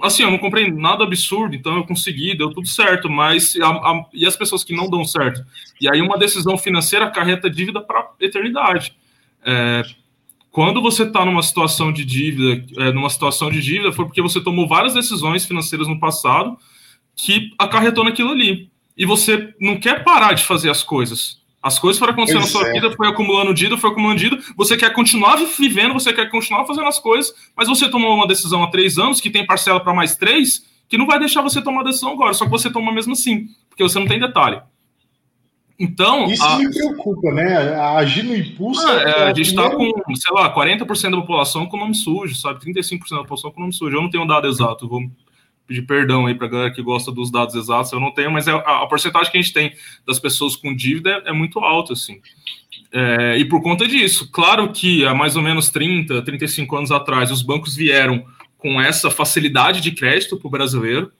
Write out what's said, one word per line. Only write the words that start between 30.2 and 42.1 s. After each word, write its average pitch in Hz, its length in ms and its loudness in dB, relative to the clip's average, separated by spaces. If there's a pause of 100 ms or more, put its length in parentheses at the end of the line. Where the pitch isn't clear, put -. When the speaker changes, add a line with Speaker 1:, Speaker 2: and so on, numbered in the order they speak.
Speaker 1:
que 226 80 0
não 254 80 4
vai 294 140 2
deixar 294 220 0
você 277 200 -2
tomar 269 200 -4
a 262 40 -4
decisão 262 280 -4
agora, 247 200 2
só 220 120 0
que - 60 0
você 233 200 0
toma 226 200 -2
mesmo 226 220 -2
assim, 220 340 -2 (220)
porque - 140 -4
você 180 160 2
não 196 80 0
tem 214 120 0
detalhe. 143 400 0 (1200)
Então, 190 460 2
Speaker 2:
Isso - 180 2
Speaker 1:
a 151 140 4
Speaker 2:
me 139 140 2
preocupa, 202 600 -2
né? 156 440 2 (200)
Agir 156 280 2
no 240 120 -2
impulso 240 520 -2
Speaker 1:
Ah, 269 60 6
é, 147 160 2
Speaker 2:
é 151 200 4
Speaker 1:
a - 40 0
gente 160 200 0
tá - 160 2
Speaker 2:
primeiro 226 340 0
Speaker 1:
com, - 120 -6
sei 180 180 -2
lá, 185 160 4
quarenta 190 340 0
por 208 140 -4
cento 185 180 -2
da 180 60 -2
população 160 460 -2
com 202 100 -8
nome 214 160 -4
sujo, 180 420 -4